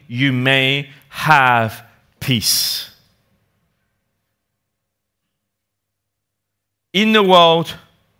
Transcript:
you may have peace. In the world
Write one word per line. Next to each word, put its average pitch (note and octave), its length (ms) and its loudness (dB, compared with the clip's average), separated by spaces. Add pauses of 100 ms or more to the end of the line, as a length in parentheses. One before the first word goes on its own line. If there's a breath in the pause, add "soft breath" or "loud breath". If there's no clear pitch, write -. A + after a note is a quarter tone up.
you C3 240 -2
may C3+ 580 -2 (200 soft breath)
have B2+ 760 0 (340)
peace. - 720 -4 (4000)
In G#3+ 200 0
the A3 100 2
world E3+ 540 2 (440)